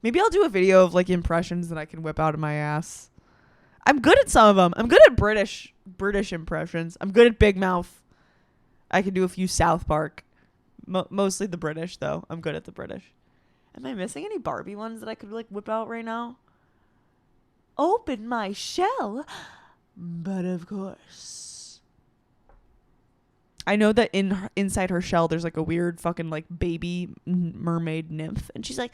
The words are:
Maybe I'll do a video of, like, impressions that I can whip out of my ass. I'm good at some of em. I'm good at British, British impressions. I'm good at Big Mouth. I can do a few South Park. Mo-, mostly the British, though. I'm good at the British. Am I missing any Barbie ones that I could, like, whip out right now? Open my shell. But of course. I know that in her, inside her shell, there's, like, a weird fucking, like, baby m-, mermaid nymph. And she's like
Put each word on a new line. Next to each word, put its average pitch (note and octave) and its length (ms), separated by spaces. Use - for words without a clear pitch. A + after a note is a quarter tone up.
Maybe A#3+ 180
I'll G#4+ 100
do - 140
a E4 40
video F#3+ 360
of, F3 100
like, F3+ 140
impressions F3 600
that E3 100
I D3+ 60
can D#3+ 180
whip D#3 160
out D#3 160
of D3+ 60
my D3+ 140
ass. D3+ 560
I'm C#4+ 140
good D4+ 180
at C#5 100
some A3+ 200
of G3+ 100
em. F3+ 180
I'm A3+ 120
good B3 180
at C4+ 100
British, G#3+ 560
British G3 460
impressions. E3 680
I'm G3 120
good A#3 140
at A#3 120
Big G#3 180
Mouth. F#3 460
I F#3 120
can F#3+ 120
do F#3 100
a F#3 40
few F#3 200
South E3 380
Park. D#3 380
Mo-, F#3 240
mostly G3 360
the F3 100
British, D#3+ 400
though. D3+ 320
I'm E3 120
good D#3+ 140
at D#3+ 100
the - 80
British. - 400
Am B3+ 100
I C4 80
missing A#3 300
any G#4+ 140
Barbie F#3+ 380
ones A3+ 240
that A3 80
I A3 60
could, G#3 180
like, A3+ 160
whip G3+ 200
out A3 200
right A#3 160
now? A#3 320
Open D4 500
my A3+ 240
shell. D4+ 720
But F3 480
of F3+ 220
course. - 1120
I G3+ 100
know G#3+ 160
that A3 200
in F#3+ 200
her, G3 240
inside G3 340
her F3+ 100
shell, E3+ 280
there's, E3 160
like, E3 120
a D#3+ 60
weird E3+ 380
fucking, E3+ 280
like, D#3+ 180
baby F3 520
m-, F3+ 300
mermaid E3 540
nymph. D#3 440
And - 120
she's C4 120
like A#3+ 160